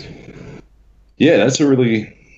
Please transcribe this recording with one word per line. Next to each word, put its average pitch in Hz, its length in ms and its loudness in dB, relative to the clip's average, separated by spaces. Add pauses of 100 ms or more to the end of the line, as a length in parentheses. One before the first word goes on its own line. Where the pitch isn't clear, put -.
(1160)
Yeah, 143 200 4
that's 123 220 0
a 147 80 2
really, 117 440 0 (260)